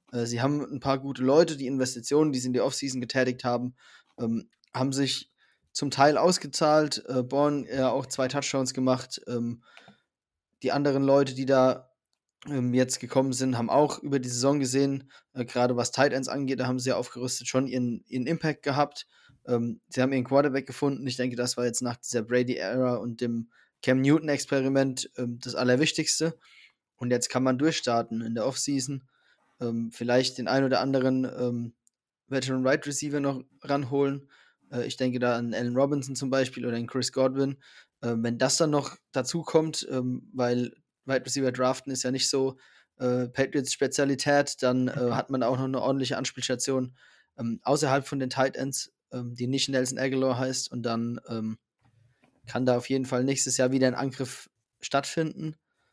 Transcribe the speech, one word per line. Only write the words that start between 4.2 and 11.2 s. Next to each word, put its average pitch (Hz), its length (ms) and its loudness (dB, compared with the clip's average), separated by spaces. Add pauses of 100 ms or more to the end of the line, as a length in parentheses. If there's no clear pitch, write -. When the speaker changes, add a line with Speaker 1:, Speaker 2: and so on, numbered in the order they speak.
Speaker 1:
haben 131 200 0
sich 135 380 -2 (420)
zum 143 180 -2
Teil 143 260 8
ausgezahlt. 151 920 4
Äh, 127 160 0
Bourne, 139 460 0
ja, 131 200 0
auch 131 160 0
zwei 131 240 -2
Touchdowns 135 440 -2
gemacht. 127 540 0
Ähm, 120 360 -4 (1000)
die 131 80 0
anderen 139 320 2
Leute, 139 320 4